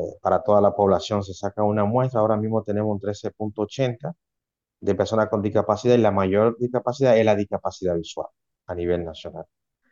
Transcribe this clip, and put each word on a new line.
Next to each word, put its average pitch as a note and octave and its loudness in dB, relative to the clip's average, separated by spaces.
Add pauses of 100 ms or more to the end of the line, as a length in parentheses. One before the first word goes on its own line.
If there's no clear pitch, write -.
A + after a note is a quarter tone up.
(220)
para F#2 2
toda G#2 4
la G2+ 4
población G2+ 2
se F#2+ -12
saca G2+ -6
una G#2 2
muestra. B2 0
Ahora G#2+ 2
mismo A2 -2
tenemos G#2 -2
un G2+ -4
trece G#2 -6
punto G#2+ -6
ochenta C3 -4 (640)
de G2 0
personas G#2 0
con G#2+ -2
discapacidad G#2+ 0
y A#2+ 6
la A2 4
mayor G2+ 2
discapacidad B2 2
es A2 4
la G#2+ 4
discapacidad F#2+ -4
visual D#2+ -8 (380)
a F2+ -10
nivel F2 -2
nacional. D#2+ -14 (460)